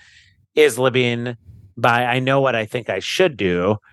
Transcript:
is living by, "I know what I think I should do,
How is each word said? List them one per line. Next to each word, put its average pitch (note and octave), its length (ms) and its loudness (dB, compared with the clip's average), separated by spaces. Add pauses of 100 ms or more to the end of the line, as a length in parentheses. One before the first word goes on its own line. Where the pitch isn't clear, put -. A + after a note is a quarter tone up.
(560)
is C#3+ 240 4
living A#2+ 560 -2 (420)
by, A#2+ 280 2
"I B2 140 -2
know C3+ 220 0
what C3 140 0
I A2 100 -4
think A#2 240 -8
I F#2+ 100 -4
should E3+ 380 0
do, F#2 380 0 (180)